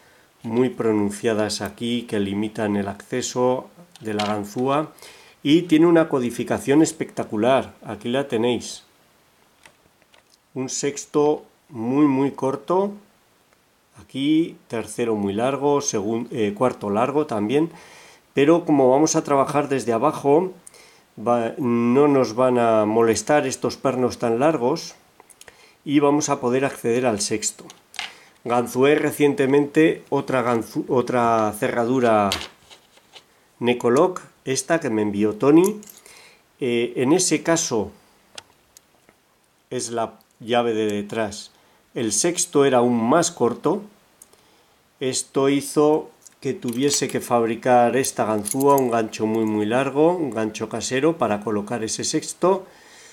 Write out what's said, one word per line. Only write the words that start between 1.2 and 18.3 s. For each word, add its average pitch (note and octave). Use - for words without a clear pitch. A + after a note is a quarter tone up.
aquí A#2
que A#2+
limitan G#2
el G2
acceso B2+
de A2
la G#2
ganzúa. B2
Y D#3
tiene E3
una E3
codificación B2
espectacular. A#2+
Aquí G#2+
la C3+
tenéis. A#2
Un C3
sexto D3
muy, C3
muy C3+
corto. F3
Aquí D#3
tercero A2+
muy G2+
largo, C3+
segun-, A2+
eh, G#2+
cuarto A2+
largo C3
también. B2+